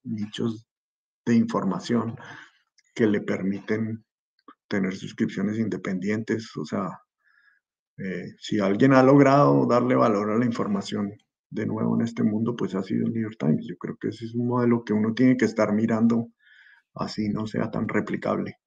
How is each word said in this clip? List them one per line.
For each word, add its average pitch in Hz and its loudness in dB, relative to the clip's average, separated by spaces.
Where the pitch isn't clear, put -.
nichos 113 -6
de 120 4
información 107 0
que 113 4
le 104 2
permiten 110 -4
tener 95 -2
suscripciones 107 -4
independientes, 104 -4
o 80 -6
sea, 101 -6
eh, 95 -8
si - -2
alguien 104 4
ha 131 10
logrado 139 6
darle 123 2
valor 107 2
a 107 2
la 123 2
información 104 -4
de 107 -6
nuevo 113 -2
en 113 2
este 117 -4
mundo, 113 0
pues 107 -4
ha 95 -2
sido 117 -2
el 113 -2
New 113 -2
York 107 -8
Times. 151 0
Yo - -12
creo - -10
que 113 -6
ese 113 -10
es 113 -12
un 120 -2
modelo 120 2
que 107 -2
uno 110 0
tiene 127 4
que 117 2
estar 104 0
mirando, 113 2
así 104 -4
no 107 -4
sea 113 -4
tan 110 -4
replicable 101 -4